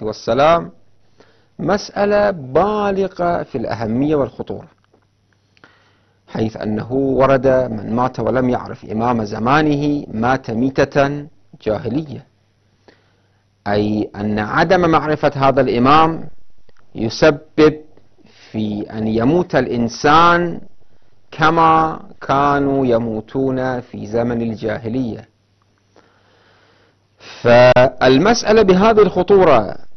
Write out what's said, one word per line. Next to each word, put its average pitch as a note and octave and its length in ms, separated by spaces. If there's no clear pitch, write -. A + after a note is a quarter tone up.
والسلام D3+ 720
مسألة G3+ 720
بالغة F3+ 1120
في - 140
الأهمية A#2 580
والخطورة، B2 520
حيث A2+ 300
أنه G#2+ 360
ورد: C3+ 540
"من A#2 480
مات B2+ 240
ولم B2 300
يعرف - 360
إمام A2+ 380
زمانه C#3+ 840
مات B2 440
ميتة C#3 760
جاهلية"، A#2 640
أي G#2 480
أن G#2 240
عدم E3+ 500
معرفة D3+ 460
هذا C3+ 260
الإمام D3+ 680
يسبب D3+ 840
في G#2 300
أن A2 160
يموت C#3+ 480
الإنسان D#3+ 1080
كما D#3+ 680
كانوا C#3 580
يموتون B2 960
في G#2+ 240
زمن A#2 360
الجاهلية. A2+ 880
فالمسألة C3 1200
بهذه G3+ 400
الخطورة F3+ 760